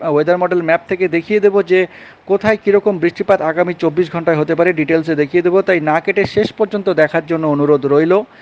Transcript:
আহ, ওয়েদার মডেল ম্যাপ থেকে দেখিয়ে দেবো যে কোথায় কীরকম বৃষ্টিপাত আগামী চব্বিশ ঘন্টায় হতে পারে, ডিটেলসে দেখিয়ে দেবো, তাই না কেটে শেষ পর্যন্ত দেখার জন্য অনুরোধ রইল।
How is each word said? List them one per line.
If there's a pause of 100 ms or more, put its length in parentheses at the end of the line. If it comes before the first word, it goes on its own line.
আহ,
ওয়েদার
মডেল
ম্যাপ
থেকে
দেখিয়ে
দেবো
যে (400)
কোথায়
কীরকম
বৃষ্টিপাত
আগামী
চব্বিশ
ঘন্টায়
হতে
পারে,
ডিটেলসে
দেখিয়ে
দেবো,
তাই
না
কেটে
শেষ
পর্যন্ত
দেখার
জন্য
অনুরোধ
রইল। (200)